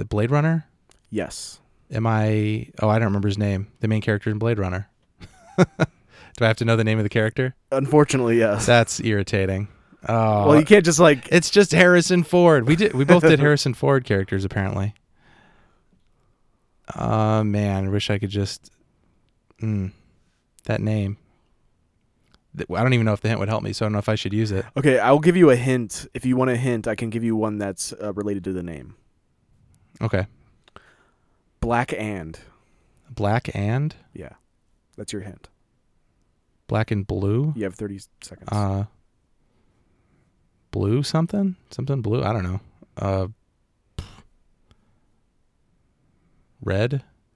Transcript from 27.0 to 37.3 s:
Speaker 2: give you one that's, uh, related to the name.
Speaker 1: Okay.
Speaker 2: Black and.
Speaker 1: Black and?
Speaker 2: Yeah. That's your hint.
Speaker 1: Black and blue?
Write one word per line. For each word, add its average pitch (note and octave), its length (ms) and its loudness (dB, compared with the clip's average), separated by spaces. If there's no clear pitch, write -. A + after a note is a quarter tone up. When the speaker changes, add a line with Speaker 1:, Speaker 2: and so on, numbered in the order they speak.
Speaker 2:
give A2+ 120 -6
you A2+ 120 0
one G#2+ 240 -2
that's, G2 340 -8
uh, G#2 200 -8
related G2+ 320 -6
to F#2+ 80 -4
the F2+ 100 -6
name. E2 320 -14
Speaker 1:
Okay. G2 240 -2
Speaker 2:
Black A#2 320 -2
and. F#2+ 440 -10
Speaker 1:
Black G#2+ 460 -2
and? A#2+ 400 -2
Speaker 2:
Yeah. E2 200 -18
That's G#2 160 -14
your G2+ 80 -8
hint. F#2+ 260 -18
Speaker 1:
Black A2 240 -2
and G2+ 160 -4
blue? G#2+ 480 -2